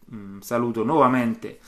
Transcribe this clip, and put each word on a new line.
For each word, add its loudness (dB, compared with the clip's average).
mm, -14
saluto -2
nuovamente 2